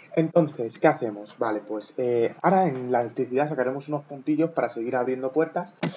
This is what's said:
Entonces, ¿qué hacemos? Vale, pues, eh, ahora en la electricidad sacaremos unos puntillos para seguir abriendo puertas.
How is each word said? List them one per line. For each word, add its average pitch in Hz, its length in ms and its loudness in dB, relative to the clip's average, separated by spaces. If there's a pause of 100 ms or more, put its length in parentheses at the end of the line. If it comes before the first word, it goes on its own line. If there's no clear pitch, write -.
(160)
Entonces, 156 600 2
¿qué - 80 4
hacemos? 107 540 -2
Vale, 110 180 0
pues, 107 380 -10
eh, 120 440 0
ahora 190 260 4
en 127 260 -2
la 120 80 4
electricidad 123 480 -2
sacaremos 135 400 -2
unos 147 160 -4
puntillos 151 460 0
para 123 180 -2
seguir 120 260 -4
abriendo 131 380 -2
puertas. 160 420 -2 (220)